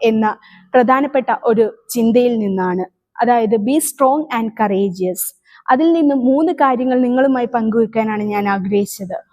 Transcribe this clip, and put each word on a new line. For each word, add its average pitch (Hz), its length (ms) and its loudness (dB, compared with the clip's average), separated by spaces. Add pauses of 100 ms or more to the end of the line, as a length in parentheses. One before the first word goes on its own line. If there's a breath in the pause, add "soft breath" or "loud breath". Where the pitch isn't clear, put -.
എന്ന 220 340 0 (360 soft breath)
പ്രധാനപ്പെട്ട 254 720 2
ഒരു 220 300 0 (160)
ചിന്തയിൽ 240 500 2
നിന്നാണ്. 185 460 -2 (360)
അതായത്, 233 340 2
be 233 220 0
strong 277 420 0 (200)
and 226 100 -4
courageous. 190 720 -2 (480 soft breath)
അതിൽ 311 240 4
നിന്ന് 294 220 2
മൂന്ന് 269 380 2
കാര്യങ്ങൾ 254 460 0
നിങ്ങളുമായി 254 460 0
പങ്കുവെക്കാനാണ് 220 760 -2
ഞാൻ 208 260 -2
ആഗ്രഹിച്ചത്. 196 680 -4 (160)